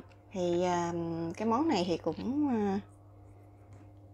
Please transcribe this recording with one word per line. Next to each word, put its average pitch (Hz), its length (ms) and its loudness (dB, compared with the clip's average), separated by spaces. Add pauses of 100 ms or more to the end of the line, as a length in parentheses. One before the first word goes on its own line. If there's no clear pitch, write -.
(320)
Thì, 175 320 2
à, 175 300 2 (440)
cái 220 100 -2
món 254 200 4
này 208 200 4
thì 165 100 2
cũng, 233 520 0
à, 208 300 2 (1300)